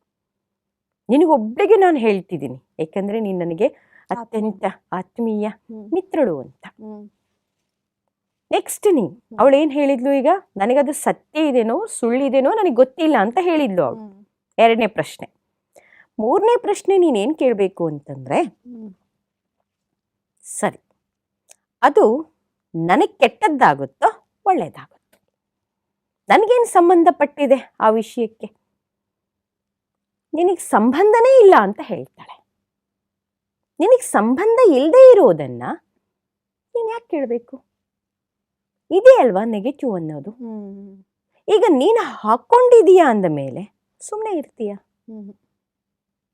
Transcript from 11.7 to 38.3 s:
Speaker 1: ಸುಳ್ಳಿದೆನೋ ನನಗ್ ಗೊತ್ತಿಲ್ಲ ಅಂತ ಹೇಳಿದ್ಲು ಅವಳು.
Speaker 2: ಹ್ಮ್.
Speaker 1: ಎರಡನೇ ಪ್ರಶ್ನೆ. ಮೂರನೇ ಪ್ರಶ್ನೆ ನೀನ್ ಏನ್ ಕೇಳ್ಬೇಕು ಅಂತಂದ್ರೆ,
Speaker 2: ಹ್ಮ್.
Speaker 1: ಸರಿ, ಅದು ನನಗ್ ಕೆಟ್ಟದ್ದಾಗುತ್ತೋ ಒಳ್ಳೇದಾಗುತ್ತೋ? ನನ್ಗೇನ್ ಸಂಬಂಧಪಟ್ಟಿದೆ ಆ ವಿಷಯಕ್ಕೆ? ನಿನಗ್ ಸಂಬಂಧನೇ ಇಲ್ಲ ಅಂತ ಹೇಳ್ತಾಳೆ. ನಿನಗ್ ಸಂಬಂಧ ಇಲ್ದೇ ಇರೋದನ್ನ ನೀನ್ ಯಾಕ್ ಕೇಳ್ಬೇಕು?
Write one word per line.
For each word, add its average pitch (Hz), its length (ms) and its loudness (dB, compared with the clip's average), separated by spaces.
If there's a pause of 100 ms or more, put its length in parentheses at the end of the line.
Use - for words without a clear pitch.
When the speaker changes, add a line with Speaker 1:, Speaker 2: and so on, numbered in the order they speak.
Speaker 1:
ಸುಳ್ಳಿದೆನೋ 262 640 -2
ನನಗ್ 370 260 -2
ಗೊತ್ತಿಲ್ಲ 285 440 0
ಅಂತ 330 220 -2
ಹೇಳಿದ್ಲು 285 420 -2
ಅವಳು. 220 160 -6
Speaker 2:
ಹ್ಮ್. 208 260 -20 (320)
Speaker 1:
ಎರಡನೇ 226 300 2
ಪ್ರಶ್ನೆ. - 480 -10 (840)
ಮೂರನೇ 370 420 0
ಪ್ರಶ್ನೆ 392 360 -2
ನೀನ್ 320 200 0
ಏನ್ 247 180 -4
ಕೇಳ್ಬೇಕು 202 520 -2
ಅಂತಂದ್ರೆ, 143 540 -8
Speaker 2:
ಹ್ಮ್. 226 520 -14 (1500)
Speaker 1:
ಸರಿ, - 380 -8 (1000)
ಅದು 277 520 0 (420)
ನನಗ್ 180 440 -2
ಕೆಟ್ಟದ್ದಾಗುತ್ತೋ 226 1080 -2 (180)
ಒಳ್ಳೇದಾಗುತ್ತೋ? 202 760 -8 (1120)
ನನ್ಗೇನ್ 440 360 2
ಸಂಬಂಧಪಟ್ಟಿದೆ 294 1120 0
ಆ 220 100 2
ವಿಷಯಕ್ಕೆ? 220 760 -8 (1700)
ನಿನಗ್ 349 260 -2
ಸಂಬಂಧನೇ 415 840 2
ಇಲ್ಲ 370 180 8
ಅಂತ 208 240 -2
ಹೇಳ್ತಾಳೆ. - 600 -16 (1300)
ನಿನಗ್ 480 240 2
ಸಂಬಂಧ 339 720 2
ಇಲ್ದೇ 480 360 8
ಇರೋದನ್ನ 151 520 2 (1120)
ನೀನ್ 453 140 -6
ಯಾಕ್ 466 200 -12
ಕೇಳ್ಬೇಕು? 247 540 -8 (1300)